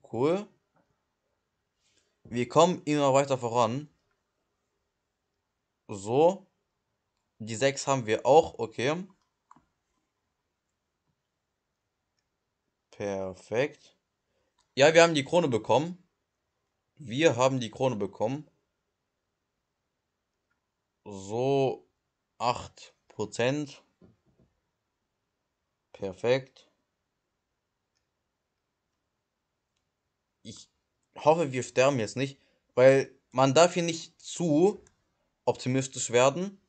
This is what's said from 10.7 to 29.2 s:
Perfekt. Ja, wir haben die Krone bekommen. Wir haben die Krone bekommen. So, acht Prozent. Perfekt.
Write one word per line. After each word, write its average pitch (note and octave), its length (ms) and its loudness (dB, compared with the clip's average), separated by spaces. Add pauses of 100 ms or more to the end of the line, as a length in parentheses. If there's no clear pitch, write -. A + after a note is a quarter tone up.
Perfekt. G2+ 1040 -8 (800)
Ja, C#3+ 180 6
wir E3 100 8
haben E3+ 120 4
die C#3 100 0
Krone E3 240 0
bekommen. C3 580 -2 (880)
Wir C3+ 400 0
haben C3 240 2
die A2 100 -8
Krone B2+ 260 -2
bekommen. G#2+ 540 -6 (2500)
So, A2+ 840 -4 (480)
acht - 580 -6 (140)
Prozent. B2+ 720 -6 (2000)
Perfekt. A#2 800 -4 (3750)